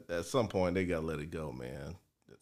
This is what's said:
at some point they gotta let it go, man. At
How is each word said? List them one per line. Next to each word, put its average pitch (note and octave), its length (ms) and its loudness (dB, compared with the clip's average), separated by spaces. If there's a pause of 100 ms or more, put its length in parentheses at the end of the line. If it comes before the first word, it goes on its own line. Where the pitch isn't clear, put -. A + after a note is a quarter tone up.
at E2+ 180 -2
some A#2+ 220 2
point F#2 280 4
they F#2+ 100 4
gotta E2+ 200 2
let D#2+ 140 -2
it D#2 120 -6
go, D#2 200 -4
man. C#2 440 -8 (340)
At - 120 -20